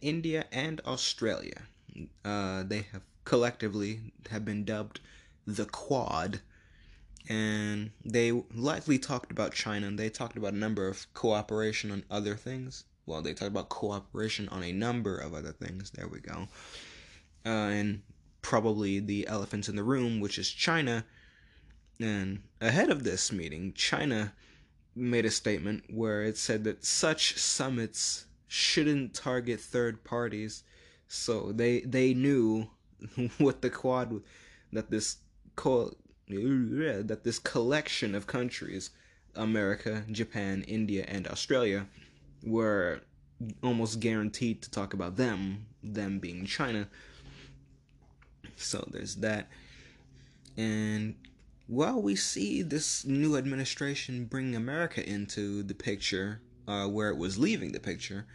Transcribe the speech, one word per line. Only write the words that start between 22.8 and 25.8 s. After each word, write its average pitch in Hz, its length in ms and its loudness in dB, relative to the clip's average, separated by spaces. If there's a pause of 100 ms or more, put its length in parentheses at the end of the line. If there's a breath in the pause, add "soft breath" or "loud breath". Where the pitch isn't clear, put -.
of 139 140 2
this 92 260 0
meeting, 87 420 -4
China 123 640 2 (600 soft breath)
made 120 280 4
a 110 60 4
statement 104 580 0